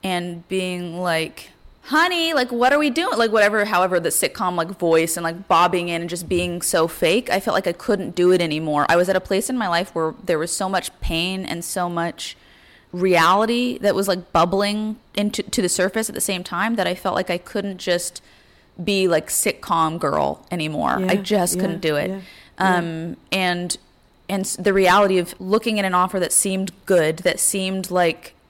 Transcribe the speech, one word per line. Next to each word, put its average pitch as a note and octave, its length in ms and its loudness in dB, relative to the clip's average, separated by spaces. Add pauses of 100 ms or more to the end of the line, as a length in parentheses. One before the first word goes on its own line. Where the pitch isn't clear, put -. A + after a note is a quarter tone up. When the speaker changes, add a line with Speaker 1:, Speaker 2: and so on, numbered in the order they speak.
Speaker 1:
and F3 460 -6
being F3+ 520 -4
like, E3 500 -4 (320)
"Honey, E4 500 0
like, B3+ 180 0
what B3 220 4
are D4 60 4
we D4+ 100 2
doing?" D#4+ 300 -2
Like, A3+ 120 2
whatever, G#3 360 4
however, F#3 340 2
the E3+ 80 -2
sitcom, F3+ 480 -2
like, E3+ 220 -4
voice E3 400 2
and, E3+ 40 -8
like, E3 260 -6
bobbing F3 420 4
in E3+ 100 -2
and E3+ 100 -6
just F3 200 -8
being F3 320 -2
so E3+ 260 2
fake. F#3 420 0
I G3 100 0
felt - 140 -2
like F#3+ 120 0
I F3 60 0
couldn't F#3 440 -2
do F3+ 160 6
it F3+ 80 4
anymore. D#3 480 0
I E3+ 80 4
was F3+ 140 4
at F#3+ 60 2
a F#3 40 2
place F#3+ 300 -2
in B3+ 80 -2
my G#3+ 100 -2
life F3 260 -2
where D#3+ 200 -2 (100)
there E3 140 0
was E3+ 120 -4
so - 160 -4
much F#3 240 -2 (100)
pain F3+ 440 -2
and E3+ 180 -8
so F3 280 -4
much E3+ 480 -6 (540)
reality F#3+ 840 2
that G3 160 2
was, G3+ 140 0
like, F3+ 240 -2
bubbling G3+ 640 0 (180)
into, G#3 280 -2
to - 200 -2
the F3+ 60 2
surface G3 400 0
at G#3 60 -10
the - 60 -6
same F#3 220 -4
time G3+ 340 -2
that F#3+ 100 0
I F3+ 80 -2
felt F#3 200 -4
like F#3 160 -2
I F3 80 -2
couldn't G3 400 -6
just - 440 -4 (600)
be, F#3+ 240 2
like, D#3+ 220 2
sitcom E3 720 -2
girl D3 500 -2
anymore. D#3 480 -2
Speaker 2:
Yeah, F#3 140 0
Speaker 1:
I F#3+ 40 2
just F#3+ 380 0
Speaker 2:
yeah, F3+ 60 -2
Speaker 1:
couldn't F3 200 -2
do D#3 160 0
it. D3+ 140 -2
Speaker 2:
yeah, F#3+ 100 -8 (380)
yeah. F#3 200 2
Speaker 1:
Um, E3 380 -6 (140)
and, F3+ 460 -2 (520)
and F#3+ 140 -2
s-, - 140 -6
the G3 160 0
reality F#3+ 460 4
of F3 200 -4
looking G#3+ 400 0
at G3 60 -2
an F#3 100 -2
offer F#3 260 2
that E3 120 -2
seemed F#3+ 400 -2 (140)
good, D#3+ 320 2
that - 200 0
seemed F#3+ 520 -2
like F3 440 0 (160)